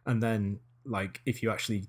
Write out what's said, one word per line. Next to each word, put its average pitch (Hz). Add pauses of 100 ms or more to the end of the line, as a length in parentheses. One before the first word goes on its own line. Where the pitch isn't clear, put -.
And 117
then, 104 (260)
like, 98
if 123
you 113
actually 104